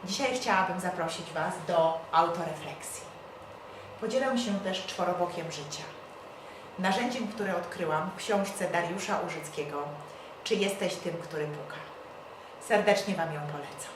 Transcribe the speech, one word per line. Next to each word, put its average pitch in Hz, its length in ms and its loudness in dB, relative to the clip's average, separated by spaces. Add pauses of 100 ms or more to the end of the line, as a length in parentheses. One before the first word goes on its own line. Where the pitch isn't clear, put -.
Dzisiaj 247 300 2
chciałabym 185 460 4
zaprosić 170 520 -2
Was 165 220 0 (120)
do 165 340 6 (120)
autorefleksji. 160 920 2 (960)
Podzielę 262 380 2
się 196 220 2
też 185 260 -2
czworobokiem 175 640 0
życia. 147 300 -6 (960)
Narzędziem, 220 500 2
które 190 280 0
odkryłam 175 540 0
w - 60 -10
książce 196 540 2
Dariusza 175 560 0
Użyckiego, 147 560 -4 (600)
Czy 226 100 4
jesteś 196 400 2
tym, 170 280 -2
który 151 240 -2
puka? 147 300 -6 (920)
Serdecznie 202 460 6
Wam 165 180 0
ją 151 80 -2
polecam. 147 560 -6